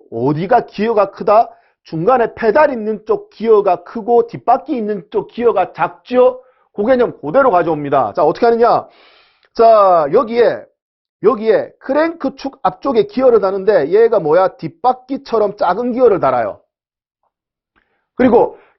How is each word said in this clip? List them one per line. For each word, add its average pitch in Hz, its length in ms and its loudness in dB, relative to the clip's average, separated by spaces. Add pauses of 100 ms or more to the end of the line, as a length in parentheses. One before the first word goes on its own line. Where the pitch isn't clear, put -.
(120)
어디가 156 560 -2
기어가 208 420 -2
크다? 208 400 0 (340)
중간에 214 520 -2
페달 294 360 2
있는 214 360 -8
쪽 208 240 -4
기어가 196 520 0
크고 233 440 -2
뒷바퀴 254 500 -2
있는 208 320 -6
쪽 202 200 -6
기어가 196 440 -2
작죠? 247 720 -2 (320)
그 208 100 -4
개념 240 340 0
그대로 254 300 0
가져옵니다. 147 680 -2
자, 165 80 0
어떻게 160 220 0
하느냐? 226 420 2 (680)
자, 202 580 4
여기에, 208 520 0 (580)
여기에 208 560 0
크랭크 302 560 -4
축 - 280 -14
앞쪽에 202 440 -2
기어를 240 340 2
다는데 190 480 0
얘가 220 300 2
뭐야? 175 380 0
뒷바퀴처럼 233 1000 -4
작은 202 360 -4
기어를 220 260 2
달아요. 123 420 -2 (1500)
그리고 226 420 2 (220)